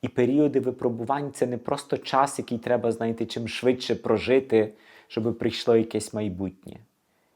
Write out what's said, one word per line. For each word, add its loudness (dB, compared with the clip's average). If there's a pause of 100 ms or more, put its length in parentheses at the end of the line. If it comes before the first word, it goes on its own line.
І -4
періоди 2
випробувань — -2
це 0
не -4
просто -4
час, 0
який -4
треба, 0
знаєте, -2
чим -8
швидше 0
прожити, 2 (360)
щоб -2
прийшло 2
якесь 0
майбутнє. -6 (600)